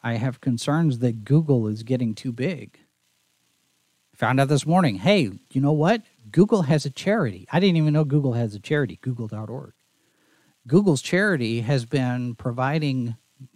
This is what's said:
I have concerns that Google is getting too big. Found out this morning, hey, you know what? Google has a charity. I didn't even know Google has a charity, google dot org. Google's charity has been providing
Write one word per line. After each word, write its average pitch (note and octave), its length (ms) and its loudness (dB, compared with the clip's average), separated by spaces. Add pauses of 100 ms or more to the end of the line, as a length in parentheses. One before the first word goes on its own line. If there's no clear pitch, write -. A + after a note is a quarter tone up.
I A#2 120 -4
have A#2+ 260 -4
concerns C#3 600 0
that A2+ 260 -2
Google C#3+ 400 2
is G#2+ 160 -4
getting A#2+ 320 -2
too B2+ 180 -8
big. B2+ 460 -8 (1400)
Found B2+ 260 0
out C3+ 80 2
this C#3+ 180 2
morning, D#3+ 300 2
hey, C3+ 340 2 (220)
you C3+ 80 0
know C#3+ 120 2
what? E3+ 280 2 (300)
Google G3 320 4
has D3+ 220 0
a C#3 60 -6
charity. C#3+ 640 -4
I D#3+ 80 2
didn't F#3+ 160 4
even D#3 160 2
know D#3 120 2
Google C#3 300 0
has A#2 200 -2
a G2+ 60 -12
charity, D3 400 -2
google A#2+ 280 -8
dot G#2+ 200 -10
org. B2 240 -14 (960)
Google's D#3+ 360 4
charity C#3 600 0
has B2 220 0
been B2 500 -2
providing C3 840 -2 (400)